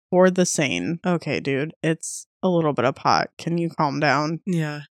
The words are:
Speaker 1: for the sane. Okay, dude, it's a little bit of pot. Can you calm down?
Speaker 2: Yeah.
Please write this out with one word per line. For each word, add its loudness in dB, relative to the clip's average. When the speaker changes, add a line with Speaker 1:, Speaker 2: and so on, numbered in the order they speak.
Speaker 1:
for 6
the 2
sane. -2
Okay, -2
dude, -4
it's -4
a 2
little 2
bit 0
of 0
pot. 2
Can -4
you -2
calm -2
down? 0
Speaker 2:
Yeah. -4